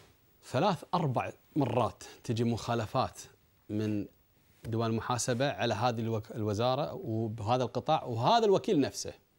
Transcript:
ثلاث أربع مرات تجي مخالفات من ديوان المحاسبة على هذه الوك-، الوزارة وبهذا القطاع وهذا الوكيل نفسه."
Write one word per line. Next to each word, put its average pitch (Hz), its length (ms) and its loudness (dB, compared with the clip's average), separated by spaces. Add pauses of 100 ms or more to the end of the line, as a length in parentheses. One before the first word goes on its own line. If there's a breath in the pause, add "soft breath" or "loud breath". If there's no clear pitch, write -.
(440 loud breath)
ثلاث 165 400 0 (100)
أربع 131 380 0 (240)
مرات 120 480 0 (200)
تجي 120 200 0
مخالفات 117 760 -2 (480)
من 107 380 -2 (580)
ديوان 113 260 -2
المحاسبة 123 600 0
على 110 240 0
هذه 117 260 0
الوك-، 113 360 -4
الوزارة 120 580 0
وبهذا 113 680 -2
القطاع 123 420 0
وهذا 135 400 2
الوكيل 190 360 4
نفسه." - 320 -2 (260)